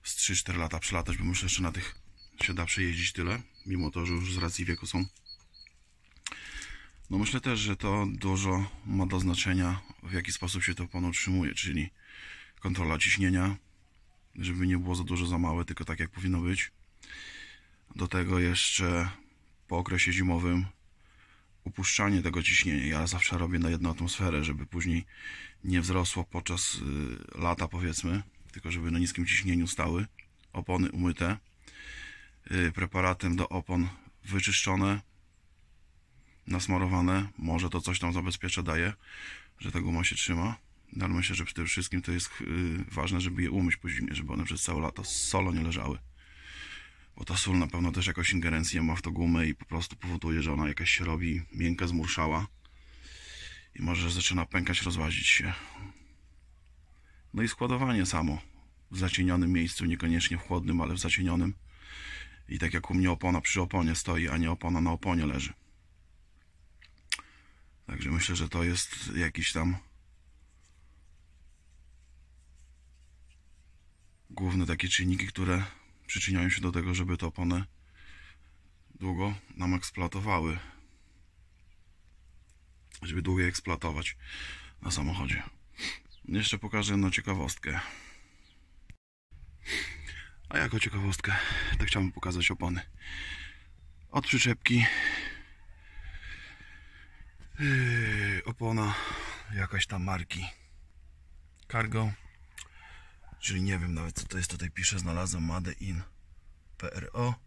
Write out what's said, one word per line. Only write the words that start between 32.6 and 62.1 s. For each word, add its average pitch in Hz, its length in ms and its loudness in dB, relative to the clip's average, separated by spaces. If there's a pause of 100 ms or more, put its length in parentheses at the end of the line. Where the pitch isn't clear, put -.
preparatem 90 640 2
do 92 120 0
opon 90 400 2 (360)
wyczyszczone, 98 760 2 (1500)
nasmarowane. 92 800 4 (100)
Może 82 320 0
to 87 100 0
coś 87 180 -2
tam 85 140 0
zabezpiecza, 90 500 -2
daje, 85 300 2 (680)
że - 140 -6
ta 87 80 0
guma 82 240 2
się - 100 2
trzyma. 90 420 0 (360)
No, 92 120 -4
ale 90 100 2
myślę, 90 200 2
że 82 100 -2
przede 85 200 -4
wszystkim 87 380 -2
to 87 100 -2
jest, 87 180 0 (100)
y, 85 480 0
ważne, 87 320 0
żeby 90 220 0
je 82 80 2
umyć 87 260 4
po - 120 -8
zimie, - 260 -2
żeby 76 180 -4
one 82 120 -2
przez 80 180 -4
całe 82 180 0
lato 82 240 -4
z - 240 -2
solą 95 240 2
nie 80 100 0
leżały. 80 360 -2 (1160)
Bo - 80 -10
ta 90 120 -2
sól 92 220 4
na 87 80 4
pewno 87 260 0
też 90 140 0
jakąś 90 260 2
ingerencję 82 500 2
ma 80 140 2
w - 60 -6
tą 85 80 -4
gumę 85 360 4
i 76 80 2
po - 100 -10
prostu - 320 -4
powoduje, 82 460 -2
że 78 100 0
ona 76 160 2
jakaś 78 220 0
się - 140 2
robi 82 380 0 (100)
miękka, 85 340 0
zmurszała. 80 600 0 (1300)
I - 80 -6
może 87 280 2
zaczyna 90 360 2
pękać, 87 360 0
rozłazić 80 440 0
się. - 260 4 (1800)
No 107 80 0
i 113 60 2
składowanie 123 580 2
samo. 80 360 0 (480)
W 95 80 -6
zacienionym 90 540 4
miejscu, 85 320 2
niekoniecznie 85 540 2
w - 40 -6
chłodnym, 85 380 0
ale 78 140 0
w 92 40 -2
zacienionym. 87 560 0 (920)